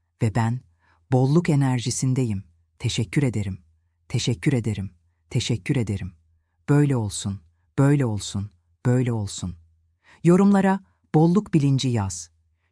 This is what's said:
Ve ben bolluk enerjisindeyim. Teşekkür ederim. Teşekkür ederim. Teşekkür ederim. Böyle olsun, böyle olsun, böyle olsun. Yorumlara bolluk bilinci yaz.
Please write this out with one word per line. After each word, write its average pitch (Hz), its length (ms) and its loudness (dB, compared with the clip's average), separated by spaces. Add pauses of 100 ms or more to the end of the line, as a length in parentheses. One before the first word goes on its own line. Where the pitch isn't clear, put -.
(200)
Ve 113 140 0
ben 117 260 -2 (500)
bolluk 135 380 2
enerjisindeyim. 127 960 -2 (360)
Teşekkür 123 440 -2
ederim. 101 380 -4 (460)
Teşekkür - 460 -2
ederim. 107 400 -4 (360)
Teşekkür - 460 -4
ederim. 98 380 -4 (560)
Böyle 143 260 4
olsun, 101 460 -6 (380)
böyle 139 260 4
olsun, 104 460 -6 (340)
böyle 123 280 0
olsun. 98 420 -8 (680)
Yorumlara 196 560 4 (360)
bolluk 175 380 2
bilinci 139 360 2
yaz. 104 400 -4 (420)